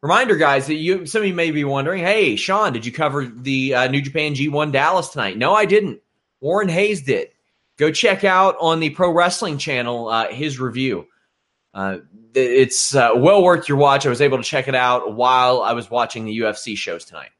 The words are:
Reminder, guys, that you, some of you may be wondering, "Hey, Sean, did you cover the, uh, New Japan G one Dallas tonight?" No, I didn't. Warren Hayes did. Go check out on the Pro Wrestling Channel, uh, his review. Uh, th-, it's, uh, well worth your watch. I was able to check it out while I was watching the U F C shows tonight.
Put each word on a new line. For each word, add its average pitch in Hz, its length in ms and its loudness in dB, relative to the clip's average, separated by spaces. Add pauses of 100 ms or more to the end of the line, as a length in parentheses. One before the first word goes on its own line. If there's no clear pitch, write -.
Reminder, 208 340 2
guys, 139 300 2
that 156 80 -4
you, 170 320 -4
some 214 160 -4
of 202 60 0
you 185 40 -2
may 170 200 -2
be 151 120 -2
wondering, 143 380 -2
"Hey, 180 340 2
Sean, 196 360 0
did 113 120 -8
you 120 80 -8
cover 143 320 -4
the, 131 500 -4
uh, 127 140 2
New 139 140 0
Japan 151 320 -4
G 139 140 -2
one 147 240 -2
Dallas 165 360 0
tonight?" 104 300 -6
No, 147 160 2
I 214 100 4
didn't. 185 360 0 (400)
Warren 185 280 -2
Hayes 185 340 0
did. 120 260 -2 (500)
Go 151 120 2
check 196 340 0
out 190 360 4
on 165 200 0
the 156 100 -2
Pro 180 200 0
Wrestling 175 480 0
Channel, 120 500 -4
uh, 113 200 0
his 135 300 -6
review. 127 480 -4 (680)
Uh, 98 260 -6 (360)
th-, 131 280 4
it's, - 320 0
uh, 120 220 4
well 185 260 6
worth 175 260 4
your 143 100 0
watch. 139 280 4
I 131 40 2
was 120 100 -2
able 135 180 4
to 113 60 -6
check 135 220 -4
it 135 80 -2
out 123 400 0
while 127 480 4
I 110 100 0
was 117 180 -6
watching 117 340 -2
the 107 100 -8
U 113 140 -2
F 104 100 -4
C 110 160 -10
shows 87 300 -8
tonight. 71 360 -18